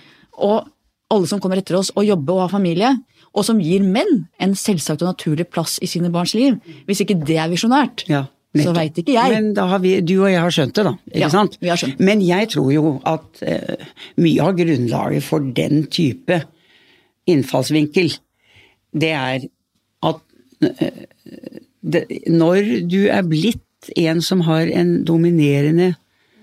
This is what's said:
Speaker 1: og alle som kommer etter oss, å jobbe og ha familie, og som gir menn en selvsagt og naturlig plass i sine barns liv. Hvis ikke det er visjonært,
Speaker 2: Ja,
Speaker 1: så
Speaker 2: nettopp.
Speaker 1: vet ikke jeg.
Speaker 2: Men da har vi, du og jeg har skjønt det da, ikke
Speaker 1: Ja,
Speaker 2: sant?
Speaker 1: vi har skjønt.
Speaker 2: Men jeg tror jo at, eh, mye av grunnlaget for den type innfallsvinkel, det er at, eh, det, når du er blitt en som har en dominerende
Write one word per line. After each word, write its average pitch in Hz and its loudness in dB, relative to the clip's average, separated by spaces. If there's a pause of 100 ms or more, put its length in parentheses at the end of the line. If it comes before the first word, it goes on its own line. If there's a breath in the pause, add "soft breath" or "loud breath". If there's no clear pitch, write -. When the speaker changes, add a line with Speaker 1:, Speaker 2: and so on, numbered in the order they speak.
(340 soft breath)
Speaker 1:
og 202 -2 (440)
alle 190 2
som 202 -2
kommer 185 -2
etter 175 -2
oss, 190 -4
å 202 0
jobbe 180 0
og 185 0
ha 170 -2
familie, 190 0 (440 soft breath)
og 202 0
som 226 2
gir 185 0
menn 220 0 (100)
en 196 0
selvsagt 165 -4
og 180 0
naturlig 165 -4
plass - -6
i 185 -6
sine 175 -2
barns 175 -2
liv. 247 2 (220 loud breath)
Hvis 202 -2
ikke 196 0
det 156 0
er 160 0
visjonært, 233 0
Speaker 2:
Ja, 143 0 (220)
Speaker 1:
så 151 0
Speaker 2:
nettopp. 170 2
Speaker 1:
vet 156 -2
ikke 269 0
jeg. 240 4
Speaker 2:
Men 214 0
da 202 0
har 185 0
vi, 185 4
du 180 0
og 196 4
jeg 180 4
har 170 0
skjønt 151 0
det 208 2
da, 135 0 (100)
ikke - -6
Speaker 1:
Ja, 160 2
Speaker 2:
sant? 190 2
Speaker 1:
vi 175 -4
har 175 0
skjønt. 135 -6
Speaker 2:
Men 196 4
jeg 185 2
tror 135 0
jo 151 2
at, - -6
eh, - -6 (300 loud breath)
mye 151 2
av 180 2
grunnlaget 143 -2
for 156 -2
den 156 0
type 170 -2 (880 soft breath)
innfallsvinkel, 151 0 (800 soft breath)
det 160 0
er 131 -4 (580)
at, 160 -2 (400)
eh, - -2 (760)
det, 165 -2 (200)
når 175 2 (120)
du 180 0
er 196 2
blitt 165 -4
en 165 0
som 185 0
har 160 2
en 175 0
dominerende 165 2 (520 soft breath)